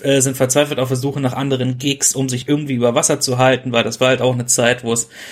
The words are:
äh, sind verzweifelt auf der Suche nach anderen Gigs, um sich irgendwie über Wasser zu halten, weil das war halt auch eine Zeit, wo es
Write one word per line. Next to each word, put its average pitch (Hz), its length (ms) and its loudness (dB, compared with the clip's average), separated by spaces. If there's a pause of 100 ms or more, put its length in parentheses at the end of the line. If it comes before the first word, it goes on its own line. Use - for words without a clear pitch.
äh, 139 160 2
sind 135 160 0
verzweifelt 143 420 2
auf 127 120 -2
der 131 80 0
Suche 139 240 -4
nach 127 100 0
anderen 127 460 -2
Gigs, 139 380 -2
um 135 120 -2
sich 123 220 -4
irgendwie 147 240 0
über 120 220 2
Wasser 147 260 2
zu 127 160 -2
halten, 127 340 2
weil 117 140 2
das 113 160 -6
war 127 80 4
halt 123 120 2
auch 127 120 2
eine 123 120 -4
Zeit, 120 380 0
wo 117 80 -2
es 117 160 -2 (240)